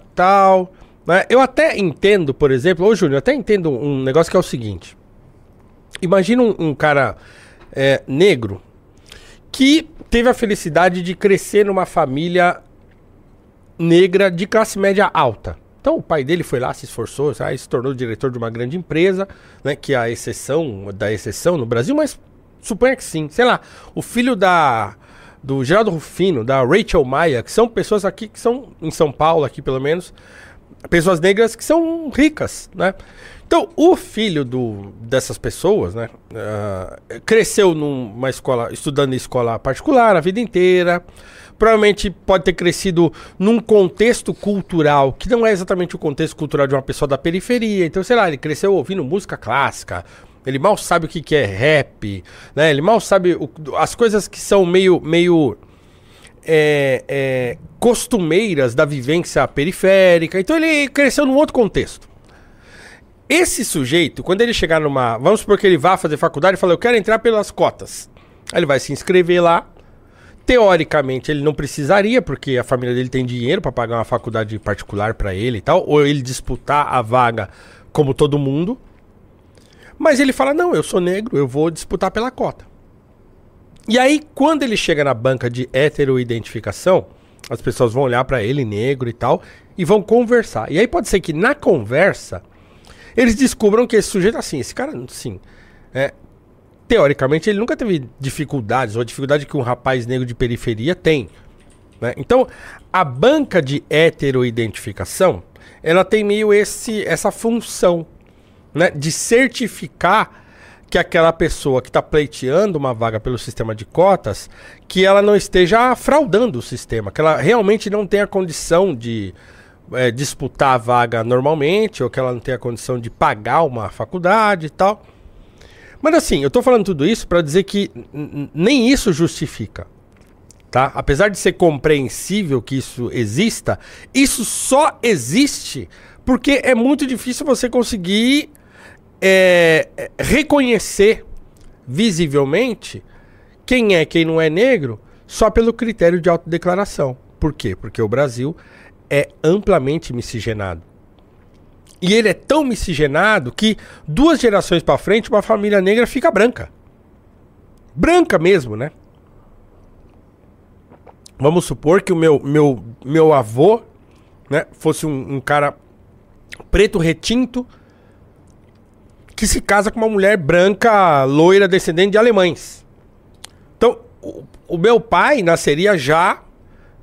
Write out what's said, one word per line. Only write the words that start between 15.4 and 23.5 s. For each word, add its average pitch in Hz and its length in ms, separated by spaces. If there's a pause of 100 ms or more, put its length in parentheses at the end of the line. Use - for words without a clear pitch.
Então 311 160
o - 60
pai 156 220
dele 160 180
foi 131 180
lá, 139 140
se - 100
esforçou, 135 560
aí 143 160
se - 120
tornou 135 260
diretor 123 360
de 123 60
uma 113 140
grande 123 260
empresa, 185 500 (380)
né, 139 120
que - 180
é - 20
a 117 140
exceção 117 840
da 101 180
exceção 117 460
no 131 80
Brasil, 120 300
mas 302 240 (420)
suponha 247 360
que - 80
sim. 156 260
Sei 240 140
lá, 220 160 (340)